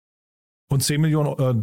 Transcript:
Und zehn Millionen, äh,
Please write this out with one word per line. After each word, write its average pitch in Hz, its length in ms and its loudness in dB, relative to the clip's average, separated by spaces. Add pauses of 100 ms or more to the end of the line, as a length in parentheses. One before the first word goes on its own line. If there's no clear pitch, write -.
(720)
Und 135 120 0
zehn 147 200 -2
Millionen, 151 360 0
äh, 127 240 0